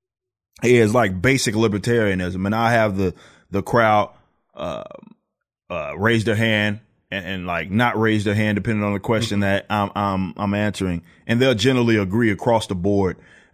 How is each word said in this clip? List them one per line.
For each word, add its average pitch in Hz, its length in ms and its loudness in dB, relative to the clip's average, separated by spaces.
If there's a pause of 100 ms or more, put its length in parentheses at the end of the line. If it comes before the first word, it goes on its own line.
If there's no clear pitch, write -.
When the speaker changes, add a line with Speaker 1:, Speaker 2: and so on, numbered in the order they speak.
(600)
Speaker 1:
is, 120 320 4
like, 98 280 2
basic 123 340 0
libertarianism. 98 880 0
And 104 100 0
I 113 160 2
have 107 260 2
the, 92 160 0 (380)
the 95 120 -2
crowd, 110 480 2 (440)
uh, 69 280 -10 (840)
uh, 78 280 -8
raise 110 260 2
their 107 120 0
hand 107 440 0 (320)
and, 92 140 -8
and, 92 220 -8
like, 85 220 -4
not 110 300 0
raise 107 240 2
their 101 120 0
hand 107 200 0
depending 104 280 -2
on 104 100 -2
the 101 60 -4
question 107 420 -2
Speaker 2:
Mm-hmm. - 0 -
Speaker 1:
that 98 280 0
I'm, 101 260 -2
I'm, 95 420 -2
I'm 101 160 -2
answering. 98 500 -4 (240)
And 117 140 0
they'll 131 140 2
generally 120 420 2
agree 104 340 0
across 113 360 0
the 98 80 -6
board 95 420 0 (360)